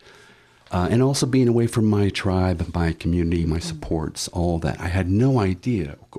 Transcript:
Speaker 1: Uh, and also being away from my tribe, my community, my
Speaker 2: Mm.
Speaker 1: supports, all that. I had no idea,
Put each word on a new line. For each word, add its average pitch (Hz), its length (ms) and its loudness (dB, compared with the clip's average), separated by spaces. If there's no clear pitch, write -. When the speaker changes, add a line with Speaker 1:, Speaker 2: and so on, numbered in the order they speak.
Speaker 1:
Uh, 90 200 0
and 117 120 4
also 139 240 2
being 127 220 4
away 117 180 2
from 117 180 0
my 101 240 4
tribe, 92 680 0
my 85 200 2
community, 85 500 0
my 80 140 0
Speaker 2:
Mm. 82 40 -6
Speaker 1:
supports, 80 680 -6
all 85 320 -2
that. 73 200 -4
I - 80 -6
had 90 220 -2
no 123 280 2
idea, 92 580 -2